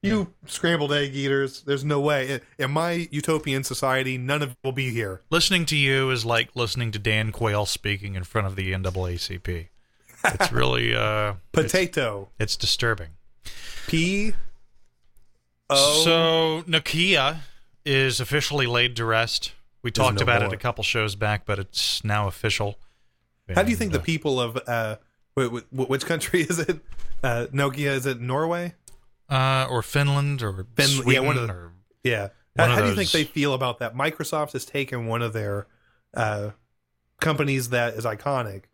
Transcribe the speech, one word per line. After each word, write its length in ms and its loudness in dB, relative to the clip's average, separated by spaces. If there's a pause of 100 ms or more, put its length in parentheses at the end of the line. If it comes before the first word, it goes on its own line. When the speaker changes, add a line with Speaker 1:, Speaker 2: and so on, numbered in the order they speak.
Speaker 1:
You 160 2 (240)
Speaker 2:
Yeah. 60 -20
Speaker 1:
scrambled 440 0
egg 220 0
eaters. 460 0
There's 220 -2
no 160 2
way. 300 2
In, 120 -4 (160)
in 140 -2
my 400 -2
utopian 520 -2
society, 540 -2
none 240 -2
of 100 -4
it 120 -16
will 80 -2
be 180 -2
here. 400 -4
Speaker 2:
Listening 380 2
to 80 0
you 340 4
is 160 0
like 300 0
listening 380 -2
to 60 -4
Dan 320 0
Quayle 360 0
speaking 480 -4
in 80 -4
front 240 -2
of 80 -4
the 180 -2
N 100 -2
double 240 -2
A 100 -4
C 200 -8
P. 320 -8 (540)
It's 280 2
really, 440 2
uh, 400 0 (160)
Speaker 1:
Potato. 800 0 (100)
Speaker 2:
it's, 140 -2
it's 40 -4
disturbing. 520 0 (800)
Speaker 1:
P 460 2 (1400)
O 340 4
Speaker 2:
So, 680 4
Nokia 680 2 (460)
is 340 2
officially 480 0
laid 300 2
to 80 -2
rest. 480 0 (300)
We 80 -2
Speaker 1:
There's 160 2
Speaker 2:
talked 120 2
Speaker 1:
no 40 2
Speaker 2:
about 180 4
Speaker 1:
more. 80 0
Speaker 2:
it 40 -4
a 40 -8
couple 260 -4
shows 320 0
back, 300 -2
but 140 -2
it's 440 -4
now 240 0
official. 500 -2 (760)
Speaker 1:
How 100 4
do 80 0
you 40 0
think 180 -2
Speaker 2:
And, 20 0
Speaker 1:
the 60 0
Speaker 2:
uh, 40 -10
Speaker 1:
people 340 0
of, 180 -2 (100)
uh, 300 -4 (400)
wh-, 100 2
wh-, 160 -6 (120)
wh-, 140 -2
which 160 -2
country 360 0
<laughs> 80 0
is 100 0
it? 200 -2 (440)
Uh, 280 0
Nokia, 440 0
is 100 -2
it 160 -2
Norway? 540 -2 (540)
Speaker 2:
Uh, 400 2
or 120 0
Finland, 640 0
or 220 -6 (100)
Speaker 1:
Fin-, 120 4
Speaker 2:
Sweden, 260 4
Speaker 1:
yeah, 140 6
one 100 2
of 100 0
the, 60 -4
Speaker 2:
or 180 -14 (320)
Speaker 1:
yeah. 180 0
Speaker 2:
one 80 -4 (280)
Speaker 1:
How, 80 6
Speaker 2:
of 60 4
Speaker 1:
how 100 4
do 80 4
you 60 2
think 140 0
Speaker 2:
those. 40 0
Speaker 1:
they 100 4
feel 300 0
about 260 -2
that? 160 -6
Microsoft 580 -2
has 120 -6
taken 420 -4
one 140 0
of 120 -2
their, 340 -4 (460)
uh, 380 -2 (680)
companies 500 0
that 260 0
is 100 -8
iconic 580 -4 (100)